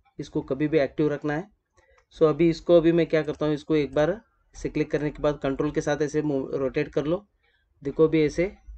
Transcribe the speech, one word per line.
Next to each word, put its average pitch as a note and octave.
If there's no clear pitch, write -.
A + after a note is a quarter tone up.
इसको D3+
कभी C#3+
भी D#3
एक्टिव D3
रखना D3
है। F3+
So -
अभी D#3
इसको F3
अभी E3
मैं E3
क्या D#3
करता D3
हूँ, D3+
इसको D3
एक C3+
बार D3+
ऐसे -
क्लिक D3+
करने D3
के C#3+
बाद D3
कंट्रोल D3
के D3+
साथ D3+
ऐसे D3
मूव, C#3
रोटेट C#3
कर C#3+
लो। F3
देखो C#3
अभी D#3
ऐसे E3+